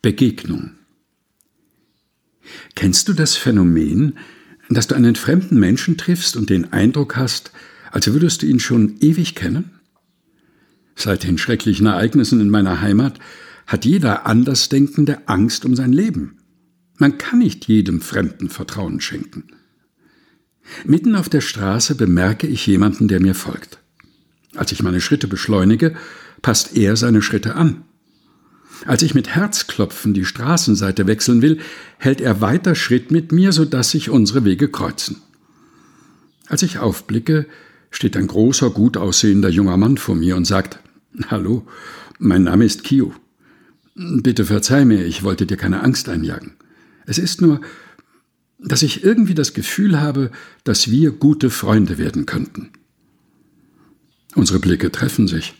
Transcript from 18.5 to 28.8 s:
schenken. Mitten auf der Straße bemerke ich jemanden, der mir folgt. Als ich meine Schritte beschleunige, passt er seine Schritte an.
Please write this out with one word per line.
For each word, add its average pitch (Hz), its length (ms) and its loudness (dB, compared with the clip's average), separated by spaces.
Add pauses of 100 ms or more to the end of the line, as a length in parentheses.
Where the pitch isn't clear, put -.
schenken. - 440 -12 (1400)
Mitten 185 300 2
auf 175 140 -2
der 147 120 0
Straße 104 540 -2
bemerke 98 520 2
ich 131 200 -4
jemanden, 104 400 2
der 95 120 2
mir 95 160 4
folgt. - 440 -12 (760)
Als - 160 -6
ich - 120 -6
meine 90 180 -2
Schritte - 260 -2
beschleunige, 104 680 2 (460)
passt - 360 -2
er 107 180 4
seine 110 260 4
Schritte 107 340 -4
an. 160 280 0 (1000)